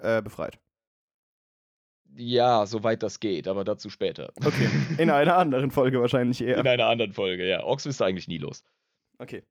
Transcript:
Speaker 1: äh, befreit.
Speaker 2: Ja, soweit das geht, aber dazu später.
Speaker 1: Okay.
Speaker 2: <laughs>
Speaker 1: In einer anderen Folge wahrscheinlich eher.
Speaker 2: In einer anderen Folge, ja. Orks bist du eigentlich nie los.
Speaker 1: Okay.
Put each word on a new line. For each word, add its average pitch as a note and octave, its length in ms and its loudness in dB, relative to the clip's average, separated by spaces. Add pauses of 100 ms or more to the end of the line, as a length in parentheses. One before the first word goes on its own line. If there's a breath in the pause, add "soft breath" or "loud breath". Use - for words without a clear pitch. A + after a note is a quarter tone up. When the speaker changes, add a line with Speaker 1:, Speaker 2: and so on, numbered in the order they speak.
Speaker 1:
äh, A2+ 200 0
befreit. - 360 -10 (1600)
Speaker 2:
Ja, A#2+ 520 2
soweit A2+ 360 -2
das G#2 180 -6
geht, F#2 280 -4
aber G2 160 -4
dazu G#2 240 -6
später. - 440 -6 (120)
Speaker 1:
Okay. C3+ 240 2
Speaker 2:
<laughs> C#3+ 300 -2
Speaker 1:
In E3 120 4
einer D3+ 260 4
anderen C#3 340 2
Folge C3 300 2
wahrscheinlich B2 420 0
eher. A#2+ 160 0
Speaker 2:
In B2+ 100 0
einer B2 180 4
anderen A2+ 280 0
Folge, F#2 340 -2
ja. F#2 160 0
Orks C3 200 -2
bist C#3+ 160 -6
du A2 40 2
eigentlich F#2 240 -2
nie E2+ 100 -8
los. - 260 -12 (540)
Speaker 1:
Okay. A#2+ 320 -14